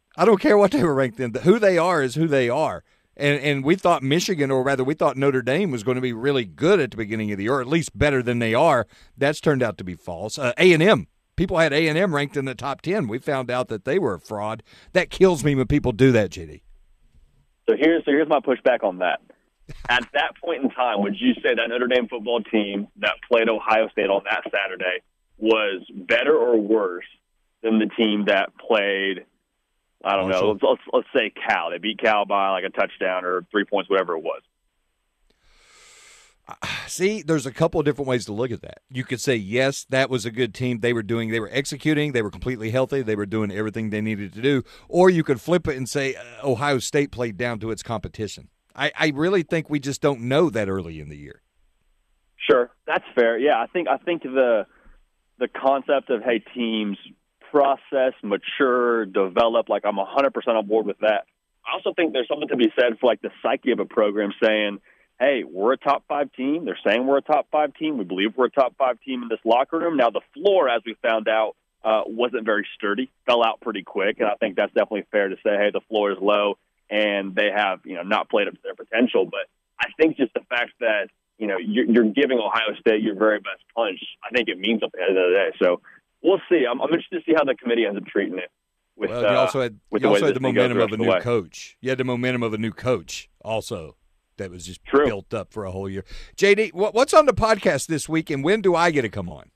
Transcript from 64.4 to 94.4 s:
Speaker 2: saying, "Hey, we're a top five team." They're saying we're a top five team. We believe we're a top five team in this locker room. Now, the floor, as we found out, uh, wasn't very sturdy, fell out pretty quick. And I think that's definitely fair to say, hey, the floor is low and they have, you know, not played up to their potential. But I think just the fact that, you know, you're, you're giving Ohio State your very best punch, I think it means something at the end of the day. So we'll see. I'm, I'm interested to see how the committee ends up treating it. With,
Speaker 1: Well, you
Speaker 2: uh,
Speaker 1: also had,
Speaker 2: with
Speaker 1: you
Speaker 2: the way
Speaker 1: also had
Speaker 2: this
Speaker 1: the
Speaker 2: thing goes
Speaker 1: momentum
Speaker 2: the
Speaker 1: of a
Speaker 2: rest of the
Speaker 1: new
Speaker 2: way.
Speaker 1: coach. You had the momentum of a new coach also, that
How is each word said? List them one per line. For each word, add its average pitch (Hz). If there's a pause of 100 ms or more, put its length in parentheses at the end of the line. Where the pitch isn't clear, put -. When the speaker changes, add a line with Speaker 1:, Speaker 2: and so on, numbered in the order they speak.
Speaker 2:
saying, 107 (400)
"Hey, 127
we're 92
a 131
top -
five 143
team." 147
They're 92
saying 117
we're 139
a 135
top 151
five 151
team. 151
We 98
believe 95
we're 123
a -
top 127
five 127
team 131
in 117
this 110
locker 127
room. 165
Now, 120
the 101 (120)
floor, 175
as 117
we 110
found 113
out, 110 (280)
uh, 110
wasn't 117
very 104
sturdy, 107 (160)
fell 120
out -
pretty 110
quick. 101
And 113
I 104
think 101
that's 104
definitely 104
fair 101
to 92
say, 104
hey, 104
the 95
floor 104
is 90
low 104 (320)
and 101
they 104
have, 98
you 90
know, 85
not 101
played 104
up -
to -
their 95
potential. 113
But 92 (320)
I 120 (100)
think 156
just 123
the -
fact 120
that, 107 (280)
you 107
know, 95
you're, 104
you're 113
giving 127
Ohio 107
State 110
your 107
very 107
best 98 (120)
punch, 104 (240)
I 104
think 113
it 92
means 107
something -
at 92
the 92
end -
of 90
the 98
day. 87
So 90 (400)
we'll 185
see. 151
I'm, 123
I'm 143
interested 165
to -
see 160
how 156
the 135
committee 117
ends 98
up 98
treating 92
it. - (440)
With, 104
Speaker 1:
Well, 107
you 101
Speaker 2:
uh, 98
Speaker 1:
also 95
had, 117 (100)
Speaker 2:
with -
Speaker 1:
you -
Speaker 2:
the 104
way 101
Speaker 1:
also 101
had 139
Speaker 2:
this 127
Speaker 1:
the 131
Speaker 2:
thing 123
goes 123
Speaker 1:
momentum 107
Speaker 2:
the 117
Speaker 1:
of 104
a -
Speaker 2:
rest -
of 110
the 113
Speaker 1:
new 95
Speaker 2:
way. 90
Speaker 1:
coach. 110
You 127
had 131
the 127
momentum 123
of 110
a 107
new 110
coach - (120)
also, 101 (420)
that 95